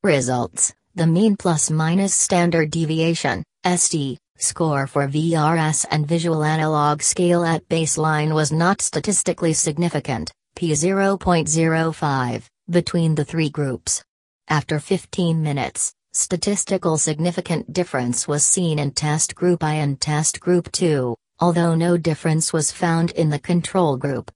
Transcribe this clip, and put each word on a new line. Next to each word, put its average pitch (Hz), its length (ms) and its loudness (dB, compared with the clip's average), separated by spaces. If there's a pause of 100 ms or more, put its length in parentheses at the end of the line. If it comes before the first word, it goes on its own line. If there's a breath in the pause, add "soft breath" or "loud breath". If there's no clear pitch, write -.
Results: 127 680 0 (220)
the 170 120 0
mean 196 300 4
plus 165 340 0
minus 165 440 0
standard 170 560 2
deviation, 160 720 -2 (200)
S 180 260 2
D, 139 280 -4 (200)
score 143 500 -2
for 143 180 0
V 156 300 0
R 156 200 2
S 156 340 0
and 151 160 0
visual 160 360 0
analog 151 580 0
scale 175 440 2
at 165 240 -2
baseline 156 680 0
was 156 160 2
not 170 320 2
statistically 170 720 -2
significant, 147 800 -2 (240)
P 160 180 0
zero 196 420 2
point 170 320 2
zero 160 440 2
five, 127 560 -2 (200)
between 170 460 2
the 151 100 0
three 160 240 -2
groups. 139 540 -4 (460)
After 151 320 0
fifteen 160 640 -2
minutes, - 520 -4 (180)
statistical 180 840 -2
significant 165 760 -2
difference 131 540 -2
was 147 180 0
seen 160 360 0
in 143 100 -2
test 151 460 -2
group 175 260 2
I 156 120 0
and 147 260 -2
test 151 400 -2
group 175 320 0
two, 139 420 0 (240)
although 170 380 2
no 175 200 2
difference 160 560 0
was 156 200 -2
found 165 400 0
in 156 180 0
the 143 80 -2
control 170 580 0
group. 131 400 -6